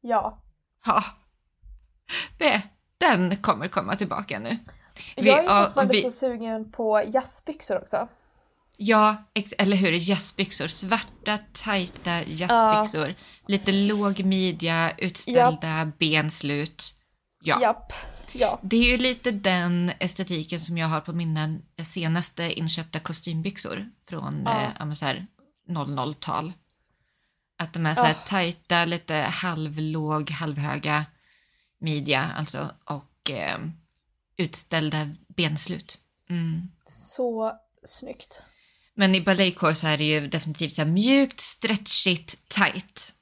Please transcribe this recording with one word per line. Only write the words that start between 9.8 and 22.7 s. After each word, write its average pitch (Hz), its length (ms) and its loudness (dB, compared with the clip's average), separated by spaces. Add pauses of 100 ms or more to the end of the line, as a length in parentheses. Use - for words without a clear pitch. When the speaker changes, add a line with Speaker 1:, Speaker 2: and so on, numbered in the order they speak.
Speaker 2:
Jazzbyxor. 190 580 -2
Svarta, 214 680 -4 (140)
tajta 180 680 -4
jazzbyxor. 214 880 2
Speaker 1:
Ja. 175 60 -6 (320)
Speaker 2:
Lite 196 260 0
låg 202 520 2
midja, 170 760 0
utställda 240 680 2 (100)
Speaker 1:
Japp. 156 200 -4
Speaker 2:
benslut. 151 960 -2 (480)
Ja. 156 180 2
Speaker 1:
Japp. - 320 0 (400)
Ja. - 300 2
Speaker 2:
Det 202 140 2
är 240 140 6
ju 247 80 4
lite 247 320 0
den 180 680 0
estetiken 175 600 -4
som 165 180 -4
jag 165 100 -2
har 156 120 0
på 170 120 -12
mina 160 460 -2 (260)
senaste 170 680 -2
inköpta 160 480 -4